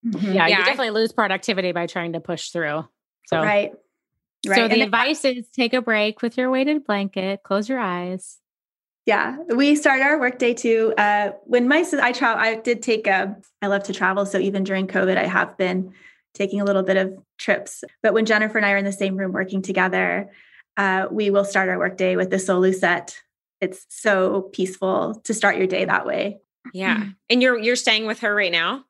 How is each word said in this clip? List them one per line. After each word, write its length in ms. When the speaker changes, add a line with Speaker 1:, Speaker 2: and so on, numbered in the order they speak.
Speaker 1:
Mm-hmm. 280
Speaker 2:
Yeah, 140
Speaker 3:
Yeah, 100
Speaker 2:
you 60
Speaker 3:
I 20
Speaker 2:
definitely 260
lose 220
productivity 580
by 160
trying 260
to 60
push 300
through. 380
So 140
Speaker 1:
Right. 300
Speaker 2:
so 60
Speaker 1:
Right. 60
Speaker 2:
the 60
Speaker 1:
And 100
then 80
Speaker 2:
advice 440
is 240
take 240
a 80
break 400
with 160
your 140
weighted 340
blanket, 560
close 260
your 120
eyes. 580
Speaker 1:
Yeah. 300
We 260
start 260
our 180
workday 340
too. 440
Uh, 340
when 220
my 160
sis-, 160
I 120
travel, 320
I 120
did 280
take 240
a, 280
I 40
love 160
to 100
travel. 320
So 140
even 240
during 240
covid, 300
I 80
have 320
been 360
taking 260
a 40
little 180
bit 140
of 200
trips. 440
But 100
when 120
Jennifer 320
and 80
I 80
are 40
in 80
the 60
same 240
room 160
working 320
together, 640
uh, 320
we 220
will 140
start 240
our 100
workday 360
with 140
the 80
Solu 380
set. 420
It's 280
so 640
peaceful 680
to 100
start 240
your 100
day 180
that 200
way. 340
Speaker 3:
Yeah. 240
Speaker 1:
Mm-hmm. 120
Speaker 3:
And 100
you're, 160
you're 180
staying 300
with 140
her 160
right 160
now? 380